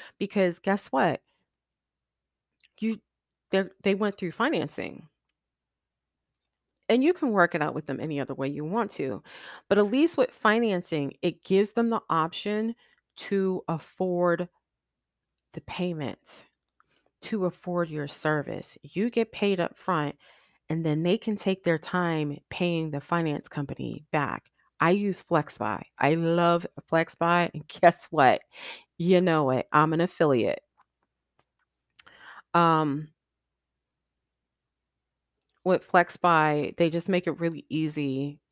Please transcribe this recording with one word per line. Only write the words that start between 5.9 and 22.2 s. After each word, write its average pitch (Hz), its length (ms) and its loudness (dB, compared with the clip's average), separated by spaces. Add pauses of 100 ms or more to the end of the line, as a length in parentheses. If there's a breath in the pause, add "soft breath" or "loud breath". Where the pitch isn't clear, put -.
And 247 140 4
you 349 100 4
can 285 180 -2
work 175 240 4
it 156 60 -2
out 151 120 -2
with 156 140 -8
them 139 120 -6
any 143 200 -4
other 135 160 -6
way 135 120 -4
you 143 160 -6
want 202 280 -4
to. 127 300 -6 (460 loud breath)
But 202 100 4
at 208 100 4
least 277 280 2
with - 160 0
financing, 190 880 0
it 170 220 -2
gives 196 280 2
them 233 180 0
the 226 200 -2
option 208 640 -2 (420 soft breath)
to 190 500 -2
afford 175 800 -2 (1080)
the - 80 -12
payments, - 800 -8 (800)
to 202 220 -4
afford 175 440 -4
your 147 180 -6
service. - 760 -4
You 196 260 -2
get 226 240 -2
paid 196 260 0
up - 180 -4
front, 151 380 -2 (540 soft breath)
and 160 160 -2
then 156 180 0
they 180 140 2
can 220 180 -4
take 190 280 -4
their 165 140 2
time 156 600 -2 (120)